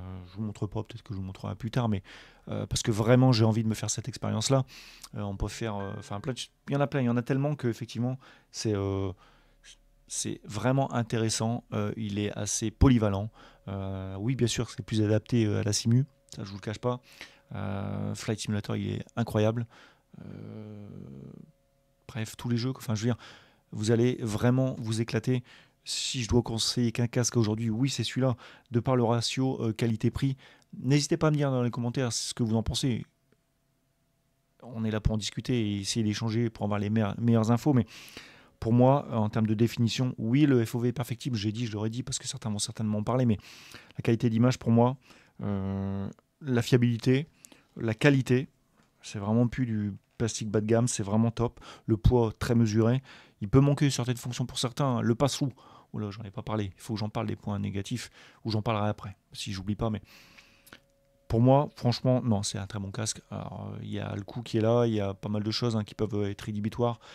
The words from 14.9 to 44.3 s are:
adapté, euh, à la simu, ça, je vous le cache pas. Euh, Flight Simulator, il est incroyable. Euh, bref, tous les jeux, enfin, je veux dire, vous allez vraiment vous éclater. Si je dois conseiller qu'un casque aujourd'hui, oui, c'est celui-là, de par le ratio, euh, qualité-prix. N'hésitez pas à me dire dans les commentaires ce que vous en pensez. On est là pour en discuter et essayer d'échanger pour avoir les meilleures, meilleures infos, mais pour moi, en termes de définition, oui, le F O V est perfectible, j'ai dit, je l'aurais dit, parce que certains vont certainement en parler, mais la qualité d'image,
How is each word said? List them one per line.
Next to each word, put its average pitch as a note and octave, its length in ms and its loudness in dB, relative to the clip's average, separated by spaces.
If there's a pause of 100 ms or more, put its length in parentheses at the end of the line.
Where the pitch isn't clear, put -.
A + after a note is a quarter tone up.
adapté, G#2+ 440 2
euh, G#2 160 0
à - 20 -2
la G2+ 80 0
simu, A#2 340 2 (300)
ça, A2+ 80 -10
je G2 60 -12
vous G2+ 80 -10
le F#2+ 40 -14
cache A2 180 -8
pas. B2 200 -4 (560)
Euh, G2+ 580 -6
Flight G#2+ 240 -4
Simulator, G#2+ 380 -4
il G2+ 140 -4
est G2+ 160 -6 (100)
incroyable. A2+ 500 0 (540)
Euh, G#2 680 -14 (1200)
bref, A2 280 -8
tous B2 120 -6
les A#2+ 80 2
jeux, B2+ 180 -2
enfin, - 180 -4
je G#2 100 -2
veux A#2+ 40 0
dire, A#2+ 100 2 (540)
vous G#2+ 200 0
allez A#2+ 300 4
vraiment B2 580 2
vous A2 200 -2
éclater. B2+ 440 0 (420)
Si - 380 -4
je G#2 40 -4
dois A#2+ 140 4
conseiller A#2 500 0
qu'un A#2+ 160 0
casque B2 300 0
aujourd'hui, A2 320 2
oui, A#2+ 200 2
c'est B2 140 -4
celui-là, B2+ 320 0 (360)
de A#2 100 2
par C3 160 2
le A#2+ 80 4
ratio, A#2+ 560 0
euh, A2+ 100 0
qualité-prix. A#2 640 0 (440)
N'hésitez C#3+ 360 2
pas D#3 120 2
à D3+ 40 4
me D3+ 60 4
dire C#3+ 120 2
dans B2 140 2
les A#2+ 80 0
commentaires A#2+ 400 -2
ce - 220 -4
que B2 100 -2
vous A2 140 2
en A2 60 2
pensez. B2 420 -2 (1600)
On A2+ 220 -8
est A2 80 0
là G#2+ 80 0
pour A2 140 2
en A2 40 0
discuter B2 400 -2
et G#2 220 0
essayer A2 240 0
d'échanger A2 460 0
pour - 160 -4
avoir G#2 140 0
les G#2 100 0
meilleures, G#2+ 280 0
meilleures A2+ 320 4
infos, A#2+ 220 4
mais B2 140 4 (760)
pour A2+ 100 0
moi, B2+ 400 6
en A2 160 2
termes A2 200 2
de A2 80 2
définition, A#2+ 640 2
oui, B2 280 4
le B2+ 180 6
F A2+ 120 -2
O B2 40 -2
V A#2+ 80 0
est A#2+ 60 0
perfectible, B2 420 -6
j'ai G#2 160 0
dit, A#2 140 -4
je G#2+ 80 -6
l'aurais G#2+ 160 -2
dit, A#2+ 120 -6
parce - 160 -6
que - 120 -10
certains B2 200 -8
vont G#2 100 -2
certainement G#2+ 400 -2
en G#2+ 40 -2
parler, B2 220 2
mais A2 120 4 (600)
la - 40 -6
qualité A#2+ 280 2
d'image, A#2+ 280 4